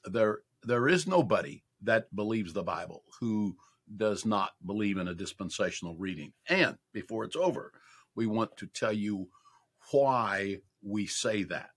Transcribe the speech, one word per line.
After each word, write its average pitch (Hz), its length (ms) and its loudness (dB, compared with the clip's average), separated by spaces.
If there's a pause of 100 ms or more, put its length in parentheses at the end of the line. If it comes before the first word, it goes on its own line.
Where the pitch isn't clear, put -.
there, 107 360 2 (220)
there 120 240 2
is 170 200 4
nobody 104 560 2 (200)
that 110 320 2
believes 104 380 -2
the 95 100 -2
Bible 87 420 -6 (140)
who 107 380 0 (400)
does 104 280 0
not 104 280 2 (120)
believe 101 340 0
in 90 100 -4
a 90 60 -6
dispensational 90 840 -6
reading. 90 380 -8 (140)
And 170 280 2 (160)
before 110 320 -6
it's - 120 -10
over, 170 360 -2 (420)
we 113 120 0
want 110 320 0
to 98 80 -12
tell 110 260 -2
you 104 360 -2 (600)
why 104 680 2 (240)
we 101 240 -2
say 110 380 0
that. 78 320 -6